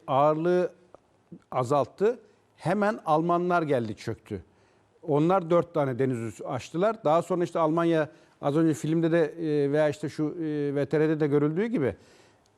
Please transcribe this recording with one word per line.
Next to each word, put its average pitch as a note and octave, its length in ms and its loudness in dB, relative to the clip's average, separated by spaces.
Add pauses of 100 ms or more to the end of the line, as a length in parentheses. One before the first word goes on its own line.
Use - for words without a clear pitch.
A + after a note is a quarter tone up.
ağırlığı D#3+ 640 2 (800)
azalttı. C#3+ 680 0 (380)
Hemen G3+ 480 0
Almanlar F3 560 2
geldi, B2 340 -2
çöktü. - 480 -10 (640)
Onlar E3 420 2
dört E3+ 240 0
tane C3+ 260 -2
deniz C3 180 0
üssü A2+ 260 -10
açtılar. E3+ 600 -4
Daha D#3+ 180 4
sonra F3 220 -2
işte E3+ 160 -4
Almanya, E3 500 2 (320)
az C#3+ 160 0
önce E3 160 4
filmde D#3+ 380 0
de, E3+ 140 4
e, D3 460 -2
veya D3+ 180 2
işte C#3+ 200 -6
şu, D#3 140 -4
e, D3 520 -4
V C#3+ 100 0
T D3 140 0
R'de D#3 200 2
de D#3 80 2
görüldüğü D3+ 380 2
gibi D#3 300 -2 (640)